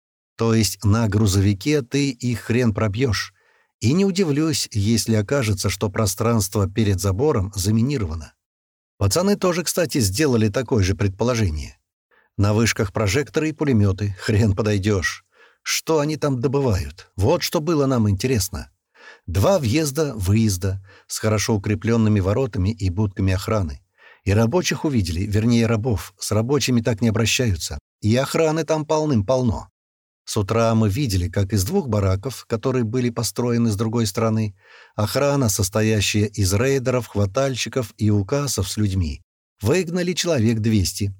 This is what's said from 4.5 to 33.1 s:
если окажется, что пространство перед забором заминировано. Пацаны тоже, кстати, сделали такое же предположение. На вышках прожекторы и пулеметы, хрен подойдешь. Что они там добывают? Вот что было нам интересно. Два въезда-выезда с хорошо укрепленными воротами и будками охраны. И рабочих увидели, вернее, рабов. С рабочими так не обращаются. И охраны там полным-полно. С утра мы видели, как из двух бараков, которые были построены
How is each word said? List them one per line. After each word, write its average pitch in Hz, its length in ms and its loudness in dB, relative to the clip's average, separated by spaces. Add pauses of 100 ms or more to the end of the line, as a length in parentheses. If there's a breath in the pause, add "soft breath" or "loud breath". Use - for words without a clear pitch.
если 110 440 0
окажется, 107 540 0
что 104 200 -2
пространство 107 800 0
перед 101 320 0
забором 101 560 0
заминировано. 107 800 -2 (640)
Пацаны 180 380 2
тоже, 175 280 0
кстати, 160 360 -2
сделали 110 500 2
такое 113 340 0
же 95 120 0
предположение. 101 800 -2 (580 soft breath)
На 104 180 2
вышках 110 400 0
прожекторы 139 560 -2
и 151 40 -6
пулеметы, 104 680 0
хрен 107 360 2
подойдешь. 104 680 -2 (380 soft breath)
Что - 380 -2
они 151 180 -2
там 139 220 0
добывают? 120 760 -2
Вот 143 280 2
что 170 180 -2
было 147 240 2
нам 120 240 2
интересно. 101 640 -2 (560 loud breath)
Два 139 320 4
въезда-выезда 110 1200 0 (240 loud breath)
с - 120 -8
хорошо 107 360 0
укрепленными 107 640 2
воротами 98 500 0
и 95 200 -2
будками 98 440 0
охраны. 90 500 -4 (400 loud breath)
И 95 100 0
рабочих 139 500 0
увидели, 95 380 0
вернее, 110 460 2
рабов. 113 500 -2
С - 140 -8
рабочими 117 500 0
так 113 200 -2
не 117 80 2
обращаются. 110 720 -2 (220)
И 107 140 2
охраны 156 480 0
там 156 220 -2
полным-полно. 131 840 0 (540)
С - 140 -8
утра 113 380 2
мы 110 120 4
видели, 95 420 -2
как 98 240 -2
из 98 100 2
двух 170 240 -2
бараков, 101 600 -2
которые 123 360 -2
были 120 260 -2
построены 117 640 -2